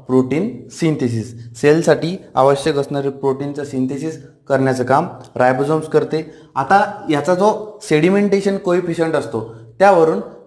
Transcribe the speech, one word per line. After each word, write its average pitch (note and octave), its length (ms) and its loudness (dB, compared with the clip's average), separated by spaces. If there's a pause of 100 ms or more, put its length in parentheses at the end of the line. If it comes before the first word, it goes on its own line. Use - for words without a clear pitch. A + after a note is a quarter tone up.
(100)
protein C3 380 2 (340)
synthesis. B2 720 -4
सेलसाठी D#3+ 640 2 (180)
आवश्यक C#3 420 2
असणारे C#3 340 -4
प्रोटीनचं C#3 540 -4
synthesis C3+ 600 -6 (240)
करण्याचं C3 360 2
काम D3 240 2 (280)
ribosomes C#3 540 0
करते. D#3 400 -2 (240)
आता G3 560 0
याचा D3 240 2
जो G3+ 480 0
sedimentation G3 760 2
coefficient E3+ 580 -2
असतो, A#2 400 -6 (240)
त्यावरून F#3 400 6 (280)